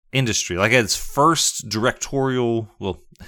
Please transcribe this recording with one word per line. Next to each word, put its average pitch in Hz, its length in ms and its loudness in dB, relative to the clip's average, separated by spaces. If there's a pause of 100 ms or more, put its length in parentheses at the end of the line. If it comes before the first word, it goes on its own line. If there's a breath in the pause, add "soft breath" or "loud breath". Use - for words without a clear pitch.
(120)
industry. 110 460 -2
Like, 107 140 2
at 123 100 6
his 95 140 -2
first - 720 0
directorial, 117 1000 0 (100)
well, 95 220 -6 (160)
<laughs> - 120 -20